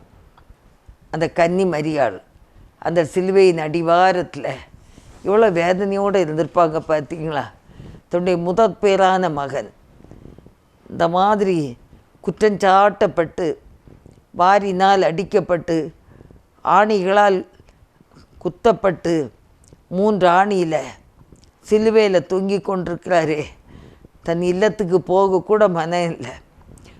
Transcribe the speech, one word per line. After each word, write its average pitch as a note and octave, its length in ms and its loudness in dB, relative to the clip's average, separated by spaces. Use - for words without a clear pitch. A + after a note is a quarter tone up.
அந்த D#3+ 180 -4
கன்னி F3+ 360 0
மரியாள் D3 560 -2
அந்த E3+ 260 -2
சிலுவையின் F#3 520 2
அடிவாரத்துல E3+ 920 0
எவ்வளவு G3+ 360 2
வேதனையோட G3 580 -2
இருந்திருப்பாங்க, D#3+ 680 0
பார்த்தீங்களா? D3+ 560 -4
தன்னுடைய F3+ 320 -2
முதற் F3+ 420 0
பேரான F#3+ 500 2
மகன் C3+ 400 -8
இந்த E3+ 180 -2
மாதிரி F#3 680 -2
குற்றஞ்சாட்டப்பட்டு, G3 1400 0
வாரினால் F#3+ 640 2
அடிக்கப்பட்டு, E3 920 -2
ஆணிகளால் G3+ 840 2
குத்தப்பட்டு, E3+ 920 -2
மூன்று F#3+ 400 0
ஆணியில F3 520 2
சிலுவையில G#3+ 560 2
தொங்கி F#3+ 360 -2
கொண்டிருக்கிறாரே, E3+ 840 -4
தன் E3+ 180 -4
இல்லத்துக்கு F3+ 600 0
போக F#3 400 0
கூட G#3+ 260 2
மனம் E3+ 440 -2
இல்லை. B2+ 200 -12